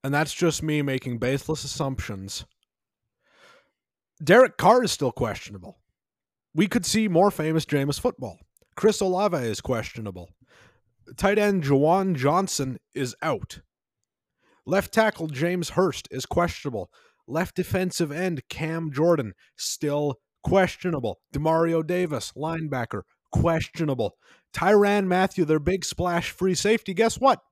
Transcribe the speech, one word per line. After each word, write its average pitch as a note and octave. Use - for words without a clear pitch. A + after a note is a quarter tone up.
And C3+
that's D3
just E3+
me D3+
making C3
baseless C3+
assumptions. A2
Derek A3
Carr A3+
is G#3
still C3
questionable. G#2
We F3
could F#3
see A3
more F3+
famous D#3+
Jameis C#3
football. C3
Chris G#3
Olave F#3+
is A#2
questionable. G#2+
Tight G3
end G3+
Juwan D#3
Johnson C#3+
is B2
out. C#3
Left F#3+
tackle G#3+
James E3
Hurst F3+
is -
questionable. C#3
Left E3
defensive F3+
end E3
Cam D#3+
Jordan, C#3+
still D3
questionable. D#3
Demario D#3+
Davis, E3+
linebacker, C#3
questionable. D3+
Tyrann G3+
Mathieu, F#3
their D#3
big F3+
splash F3
free F#3
safety, G#3
guess A3
what? B3